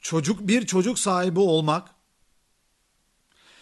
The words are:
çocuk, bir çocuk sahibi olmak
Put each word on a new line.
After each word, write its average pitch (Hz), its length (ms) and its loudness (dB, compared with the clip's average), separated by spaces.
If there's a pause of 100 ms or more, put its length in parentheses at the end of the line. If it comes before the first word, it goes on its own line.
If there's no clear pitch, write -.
çocuk, 175 460 -4
bir 226 180 2
çocuk 190 340 0
sahibi 180 400 0
olmak 160 500 2 (1700)